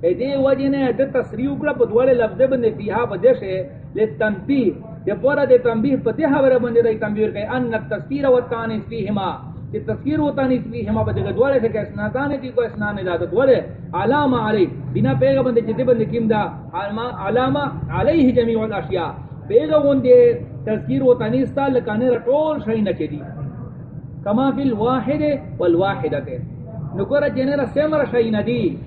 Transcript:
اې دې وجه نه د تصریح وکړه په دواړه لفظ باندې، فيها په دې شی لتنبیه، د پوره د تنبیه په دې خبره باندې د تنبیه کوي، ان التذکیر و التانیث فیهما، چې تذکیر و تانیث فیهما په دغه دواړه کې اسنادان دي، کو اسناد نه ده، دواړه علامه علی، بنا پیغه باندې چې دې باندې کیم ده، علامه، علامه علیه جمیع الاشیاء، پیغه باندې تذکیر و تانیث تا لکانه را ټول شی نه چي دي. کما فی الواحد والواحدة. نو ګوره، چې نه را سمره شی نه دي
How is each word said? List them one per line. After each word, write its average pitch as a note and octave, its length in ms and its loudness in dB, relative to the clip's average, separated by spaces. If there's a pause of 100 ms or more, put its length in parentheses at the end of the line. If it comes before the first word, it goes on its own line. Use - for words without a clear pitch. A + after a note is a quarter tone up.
اې F3 160 4
دې C4+ 120 -2 (140)
وجه C4+ 240 2
نه C4+ 300 2
د - 20 4 (140)
تصریح A#3+ 340 -2
وکړه C#4+ 300 -2
په A#3 120 6
دواړه B3+ 300 4
لفظ G#3+ 180 -2 (120)
باندې، A#3+ 260 2
فيها G#3 240 -2 (100)
په G3 120 -4
دې B3+ 160 8
شی F#3+ 160 -4 (400)
لتنبیه، G#3+ 760 0 (320)
د F#3+ 40 -2 (120)
پوره C#4+ 300 2
د - 20 10 (120)
تنبیه A#3 400 2
په A3+ 120 0
دې D#4 160 0
خبره C4+ 300 4
باندې A#3 200 2
د A3 200 2
تنبیه G#3+ 320 -2
کوي، G#3 100 -6 (100)
ان B3 240 -2
التذکیر C#4 480 -4
و B3+ 80 6
التانیث A3+ 560 -2
فیهما، G3+ 380 -4 (420)
چې G#3+ 60 -6 (100)
تذکیر C4+ 320 -2
و D4 200 0
تانیث B3+ 240 0 (100)
فیهما G#3+ 300 -2
په G#3+ 140 0
دغه G3 200 -2
دواړه C4+ 260 4
کې A3 200 0
اسنادان G#3+ 460 -4 (120)
دي، C4 140 -8
کو A#3+ 60 2
اسناد G#3 340 -2
نه F#3 220 -4
ده، F3 160 -2
دواړه B3+ 240 4 (440)
علامه B3+ 380 2 (100)
علی، G#3+ 160 4 (280)
بنا B3+ 200 2 (100)
پیغه C4+ 220 4
باندې A#3 220 2
چې A3 100 -2
دې C4 120 0
باندې A3+ 220 4
کیم A#3 160 -2
ده، G#3+ 140 2 (320)
علامه، G#3 340 -6 (180)
علامه C4 380 0 (360)
علیه C#4 280 4 (100)
جمیع A3+ 260 2
الاشیاء، F#3 480 -4 (360)
پیغه D4+ 380 4
باندې B3+ 300 6 (500)
تذکیر A#3+ 380 -2
و B3 100 6
تانیث A#3 420 0
تا C#4 120 2
لکانه A#3+ 460 0
را A3+ 140 0
ټول D4+ 280 2 (100)
شی A3 160 0
نه F#3+ 120 0
چي D#3 140 -4
دي. D3 140 -8 (1040)
کما B3+ 300 2
فی C#4 140 -4
الواحد B3+ 540 0 (360)
والواحدة. E3 800 0 (560)
نو G3 100 -2
ګوره، C#4+ 300 0
چې C4 120 -2
نه C#4+ 80 0
را C#4 100 0 (100)
سمره D4+ 360 2
شی A#3 200 2
نه G#3 100 0
دي A3+ 220 -2 (240)